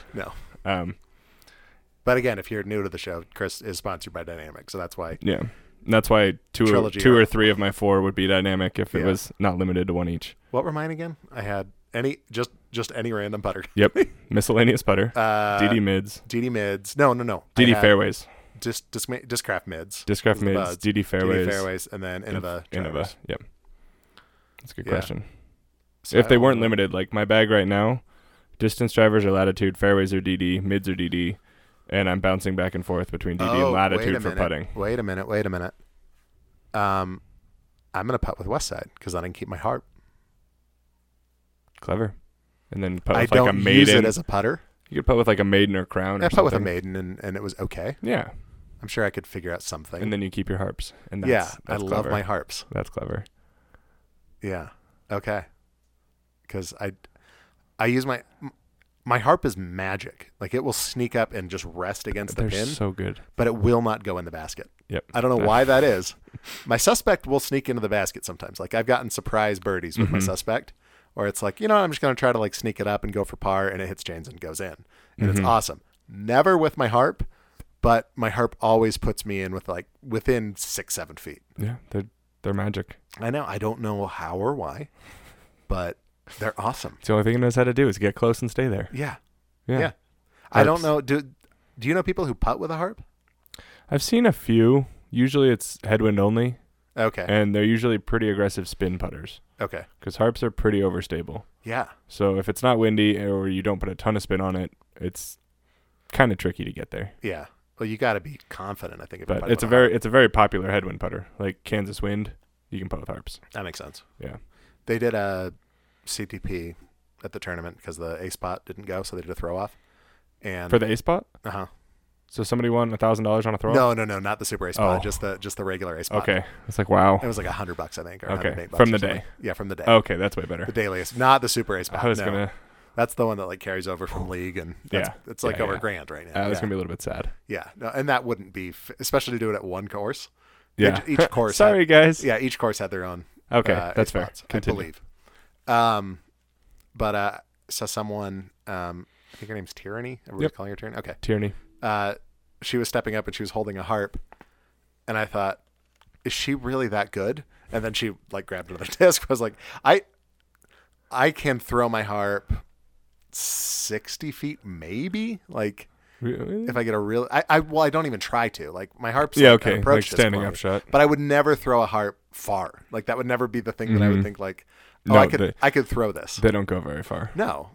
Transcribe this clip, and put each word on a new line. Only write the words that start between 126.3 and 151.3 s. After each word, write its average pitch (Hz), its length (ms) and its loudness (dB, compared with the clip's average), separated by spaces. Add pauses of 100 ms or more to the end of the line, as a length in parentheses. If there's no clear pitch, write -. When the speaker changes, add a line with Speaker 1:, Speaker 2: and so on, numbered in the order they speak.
Speaker 2:
It's 110 120 -6
like, 98 100 -2
wow. 95 320 6
Speaker 1:
It 127 60 -4
was 113 100 -4
like 95 80 -6
a 90 60 -6
hundred 87 260 -8
bucks, 80 220 -10
I 85 40 -10
think, 90 200 -14
or - 80 -10
Speaker 2:
Okay. - 20 -2
Speaker 1:
a 98 40 -2 (140)
hundred - 120 -8
eight 87 80 -14
bucks - 80 -4
Speaker 2:
From 117 100 8
Speaker 1:
or - 40 2
Speaker 2:
the 104 60 2
Speaker 1:
something. 101 200 -2
Speaker 2:
day? - 60 -14 (140)
Speaker 1:
Yeah, 95 140 -6
from 101 160 -8
the 95 60 -8
day. - 120 -12
Speaker 2:
Okay, 113 300 6
that's 98 180 -2
way 87 100 -6
better. 87 200 -8
Speaker 1:
The 123 60 -6
daily 101 300 -2
ace, 90 140 -10
not 127 280 6
the 120 60 -2
super 107 280 -2
ace 90 120 -6
pot, - 140 -4
Speaker 2:
I 120 40 2
was 110 120 2
Speaker 1:
no. 98 60 -4
Speaker 2:
gonna 98 260 -2 (440)
Speaker 1:
That's 117 200 0
the 120 100 0
one 107 120 -2
that, 95 100 -8
like, 92 120 -10
carries 95 280 -6
over 92 180 -6
from 90 240 -8
league, 90 280 -8
and 85 180 -8 (160)
that's, 98 180 -2
Speaker 2:
Yeah. - 40 -10 (180)
Speaker 1:
it's, - 120 -8
like, 113 140 -2
Speaker 2:
Yeah, 113 60 -2
Speaker 1:
over 98 100 -2
Speaker 2:
yeah. 92 40 -4
Speaker 1:
a - 40 -8
grand 85 300 -8
right 76 160 -12
now. 87 40 -18
Speaker 2:
Uh, 98 140 -4
that's 101 120 -2
Speaker 1:
Yeah. - 40 -6
Speaker 2:
gonna 107 80 -4
be 98 60 -2
a - 20 -4
little 87 140 -6
bit 87 100 -10
sad. - 300 -8 (160)
Speaker 1:
Yeah. 90 280 -10
No, 117 140 -10
and 135 200 -4
that 127 140 2
wouldn't 101 300 -6
be, 92 160 -8
f-, - 300 -18
especially 127 340 -2
to 117 60 -4
do 110 120 -2
it 104 40 -2
at 101 80 -8
one 95 240 -8
course. 101 420 -8 (480)
Speaker 2:
Yeah. 101 300 4
Speaker 1:
Each, 147 120 2
each 170 100 6
Speaker 2:
<laughs> - 20 -8
Speaker 1:
course 110 240 2
Speaker 2:
Sorry, 208 240 6
Speaker 1:
had, 170 80 4
Speaker 2:
guys. 156 360 8
Speaker 1:
yeah, 120 160 2
each 127 200 -4
course 110 200 0
had 98 120 -6
their 95 120 -6
own, 90 220 -10 (260)
Speaker 2:
Okay, 110 220 4
Speaker 1:
uh, 87 220 -2
Speaker 2:
that's 110 140 2
Speaker 1:
ace - 20 -10
Speaker 2:
fair. 90 140 -2
Speaker 1:
pots, - 180 -16
I - 80 -20
Speaker 2:
Continue. 107 280 -2
Speaker 1:
believe. 80 220 -12 (680)
Um, 107 520 2 (760)
but, 107 200 -2
uh, 101 220 -2 (320)
so - 180 -6
someone, 101 640 -8 (180)
um, 90 400 -10 (260)
I - 40 -20
think 104 120 -16
her 110 60 -10
name's 95 180 -12
Tyranny. 117 540 -12
Everybody's 113 240 -8
Speaker 2:
Yep. - 40 -20
Speaker 1:
calling 98 160 -12
her 98 40 -10
Tyranny? 110 220 -12
Okay. - 240 -12
Speaker 2:
Tyranny. 104 320 -2 (280)